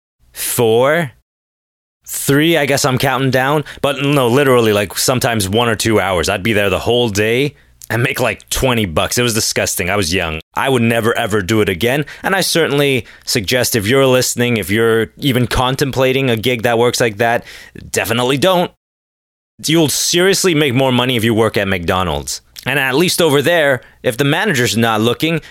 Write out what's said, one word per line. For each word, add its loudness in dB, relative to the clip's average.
four, 0
three, 0
I 2
guess 0
I'm 0
counting -2
down. 0
But -2
no, 2
literally, 4
like, -2
sometimes 0
one 0
or 0
two 0
hours. 0
I'd -4
be 0
there 2
the 0
whole 0
day -2
and -2
make, -2
like, -4
twenty 0
bucks. -2
It 0
was 0
disgusting. -2
I 0
was -2
young. -4
I -2
would 0
never, 0
ever -2
do 0
it 2
again. -2
And -2
I 0
certainly 0
suggest -2
if 0
you're 4
listening, 2
if -4
you're 0
even 0
contemplating 0
a 2
gig -2
that 2
works 2
like -2
that, 0
definitely -2
don't. 2
You'll 2
seriously 0
make 2
more 2
money 0
if 0
you 2
work 2
at 0
McDonald's. -2
And -2
at -2
least 0
over 4
there, 2
if -2
the 0
manager's 0
not 2
looking, -2